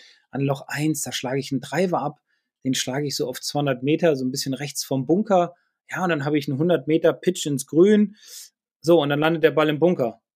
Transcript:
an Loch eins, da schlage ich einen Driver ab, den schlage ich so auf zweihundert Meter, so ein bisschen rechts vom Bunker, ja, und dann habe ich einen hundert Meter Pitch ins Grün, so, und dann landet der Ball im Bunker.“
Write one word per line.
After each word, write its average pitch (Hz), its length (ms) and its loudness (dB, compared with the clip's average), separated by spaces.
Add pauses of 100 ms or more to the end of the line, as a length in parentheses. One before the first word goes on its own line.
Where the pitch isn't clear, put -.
(320)
an 135 100 -6
Loch 139 260 -2
eins, 151 360 -4
da 127 100 -8
schlage 135 260 -4
ich 135 120 -8
einen 127 100 -2
Driver 165 400 -2
ab, 147 180 -8 (460)
den 131 80 0
schlage 139 340 -4
ich 131 80 -6
so 135 120 -4
auf 127 120 -10
zweihundert 139 440 -2
Meter, 156 340 2
so 131 80 -4
ein 127 60 -4
bisschen 139 240 -6
rechts 139 280 -8
vom 135 220 -4
Bunker, 175 480 2 (360)
ja, 170 140 -6
und 180 60 0
dann 147 160 -2
habe 151 120 0
ich 143 120 -2
einen 131 80 -2
hundert 160 300 0
Meter 160 260 2
Pitch - 320 -4
ins 143 220 -4
Grün, 208 480 4 (680)
so, 165 200 6
und 143 80 0
dann 147 100 0
landet 160 240 2
der 151 80 6
Ball 151 180 2
im 151 100 -2
Bunker.“ 143 420 0 (140)